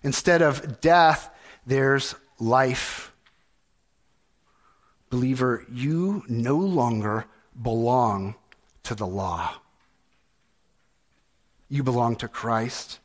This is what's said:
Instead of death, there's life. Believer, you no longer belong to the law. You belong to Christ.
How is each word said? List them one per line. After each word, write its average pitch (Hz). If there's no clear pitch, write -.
Instead 170
of 143
death, 160
there's 135
life. 127
Believer, 127
you 160
no 120
longer 120
belong 113
to -
the 104
law. 90
You 139
belong 120
to -
Christ. -